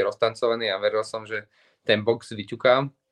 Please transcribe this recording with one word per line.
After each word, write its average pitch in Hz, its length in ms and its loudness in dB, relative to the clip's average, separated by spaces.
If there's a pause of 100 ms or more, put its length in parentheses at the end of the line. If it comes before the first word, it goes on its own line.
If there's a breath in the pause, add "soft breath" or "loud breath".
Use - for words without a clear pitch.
roztancovaný 117 640 0
a 95 80 -4
veril 107 240 0
som, 110 240 -10
že 107 240 -10 (320)
ten 107 240 2
box 117 240 -2
vyťukám, 123 560 2 (240)